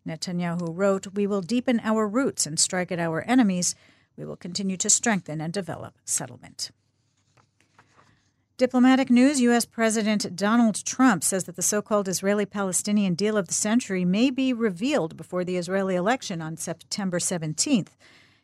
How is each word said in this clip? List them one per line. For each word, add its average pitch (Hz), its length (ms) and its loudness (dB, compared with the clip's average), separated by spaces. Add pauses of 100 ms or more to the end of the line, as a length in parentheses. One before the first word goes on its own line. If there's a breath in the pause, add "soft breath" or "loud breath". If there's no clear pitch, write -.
Netanyahu 175 680 -4
wrote, 196 420 0
"We 202 140 0
will 202 140 -2
deepen 233 420 0
our 220 240 0
roots 233 360 0
and 156 140 -4
strike 180 320 -2
at 180 80 -2
our 165 240 -2
enemies. 196 540 2 (400 soft breath)
We 151 80 -12
will 151 100 -12
continue 190 440 -6
to 208 120 -2
strengthen 175 500 0
and 160 120 -4
develop 170 420 -8 (100)
settlement." - 680 -8 (1800 soft breath)
Diplomatic 254 540 4
news, 254 300 6
U 240 120 4
S 233 120 2
President 214 720 0
Donald 214 500 2
Trump 240 380 4
says 190 220 -2
that 175 100 -14
the 180 80 -6
so-called 208 460 0
Israeli-Palestinian 196 1040 0
deal 214 220 0
of 196 100 0
the - 80 -6
century 208 500 0
may 202 260 4
be 262 220 0
revealed 220 640 0
before 180 280 -6
the 180 120 -4
Israeli 185 380 -2
election 180 480 -2
on 160 140 -8
September 175 640 -6
seventeenth. 165 760 -2 (480 soft breath)